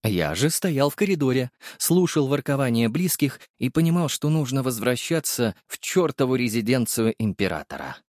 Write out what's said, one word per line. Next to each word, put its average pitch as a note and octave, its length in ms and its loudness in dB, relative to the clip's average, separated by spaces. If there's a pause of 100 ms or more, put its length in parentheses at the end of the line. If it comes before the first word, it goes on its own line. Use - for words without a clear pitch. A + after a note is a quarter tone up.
Я E2+ 280 0
же C#3 160 0
стоял C#3+ 400 0
в - 40 -12
коридоре, C3+ 540 0 (300)
слушал E3 480 2
воркование C3+ 600 0
близких D3 500 -2 (180)
и B2+ 140 -2
понимал, E3 360 2
что - 220 -2
нужно C3+ 320 0
возвращаться B2 960 -2 (100)
в - 140 -14
чертову C#3+ 560 2
резиденцию A#2 800 2
императора. E2+ 800 -4 (120)